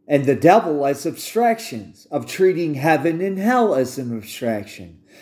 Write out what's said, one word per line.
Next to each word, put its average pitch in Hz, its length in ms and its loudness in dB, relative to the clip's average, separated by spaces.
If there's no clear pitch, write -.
and 143 180 2
the 135 120 2
devil 156 500 4
as 143 200 -2
abstractions, 226 1080 -4
of 135 140 -4
treating 175 480 0
heaven 160 460 0
and 196 180 -4
hell 220 360 2
as 131 240 -2
an 120 180 -6
abstraction, 101 840 -8